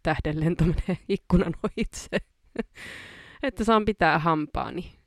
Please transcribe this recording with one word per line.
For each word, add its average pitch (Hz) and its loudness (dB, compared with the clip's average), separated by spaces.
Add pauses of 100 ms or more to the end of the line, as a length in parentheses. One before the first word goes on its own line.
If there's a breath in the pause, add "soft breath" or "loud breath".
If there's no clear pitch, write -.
tähdenlento 156 0
menee 170 0 (100)
<laughs> - -4
ikkunan 180 0 (100)
ohitse. - -6 (1300 loud breath)
Että 262 -4
saan 214 4
pitää 165 4
hampaani. 156 -2 (160)